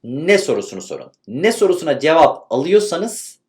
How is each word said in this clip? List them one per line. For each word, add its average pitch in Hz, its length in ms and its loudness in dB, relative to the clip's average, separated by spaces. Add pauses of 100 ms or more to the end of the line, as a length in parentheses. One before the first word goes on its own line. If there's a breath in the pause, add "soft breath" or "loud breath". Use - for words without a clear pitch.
Ne 156 340 0
sorusunu 107 440 -4
sorun. - 300 -14 (160)
Ne 156 240 0
sorusuna 175 460 0
cevap 156 520 4
alıyorsanız 180 880 -2 (100)